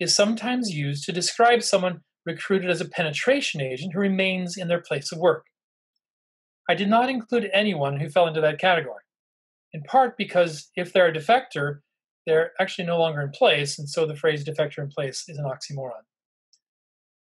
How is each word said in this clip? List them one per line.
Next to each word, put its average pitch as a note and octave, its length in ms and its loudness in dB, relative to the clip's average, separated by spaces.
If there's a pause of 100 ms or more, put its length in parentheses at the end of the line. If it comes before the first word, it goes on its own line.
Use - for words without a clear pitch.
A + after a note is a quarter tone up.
is F3 160 0
sometimes A3+ 540 0
used C#3+ 340 -4
to - 80 -6
describe A#3 500 2
someone F3+ 380 0 (260)
recruited F3+ 440 -2
as D#3+ 100 0
a F3 80 -6
penetration F3+ 720 -2
agent C3+ 340 -6
who F3+ 60 -4
remains F#3+ 560 0
in F3+ 140 -6
their E3+ 100 0
place D3 320 -6
of E3+ 60 -8
work. E3+ 300 2 (1200)
I F3 60 2
did G3 120 -2
not A#3 220 4
include A#3 420 -2
anyone D#3+ 480 0
who D#3+ 80 -4
fell E3+ 200 4
into D#3+ 120 -4
that D3+ 200 2
category, D#3+ 440 0 (720)
in D#3 100 -12
part B3 340 4
because F3 600 0
if F3 160 -4
they're F3+ 160 6
a D#3+ 40 -2
defector, D3+ 640 0 (460)
they're E3 360 2
actually F#3+ 240 -4
no E3+ 120 0
longer D#3+ 220 2
in C#3+ 120 -4
place, D3 460 2
and C#3+ 120 -10
so E3 160 -2
the D3+ 100 -4
phrase D3+ 300 0
defector D3+ 320 -4
in D3 100 -6
place C#3 400 -8
is D#3 100 -16
an D3 60 -6
oxymoron. C3 640 -10 (1300)